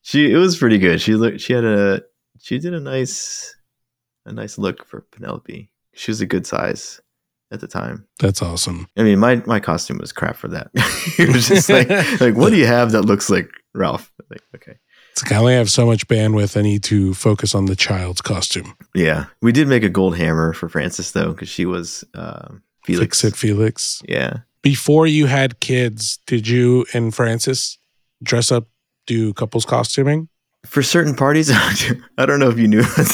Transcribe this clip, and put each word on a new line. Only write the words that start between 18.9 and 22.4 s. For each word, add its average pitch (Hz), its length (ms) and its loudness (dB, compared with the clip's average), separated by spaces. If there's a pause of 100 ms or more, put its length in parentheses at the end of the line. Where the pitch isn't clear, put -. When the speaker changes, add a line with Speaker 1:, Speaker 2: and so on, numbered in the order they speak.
Speaker 1:
Yeah. 78 320 0 (160)
We 117 100 4
did 143 160 4
make 123 160 4
a 101 60 2
gold 90 280 0
hammer 80 360 0
for 82 160 -10
Frances, 85 440 -6
though, 85 200 -2
'cause 85 160 -14
she 87 160 -4
was, 87 380 -8 (100)
um, - 480 -16 (240)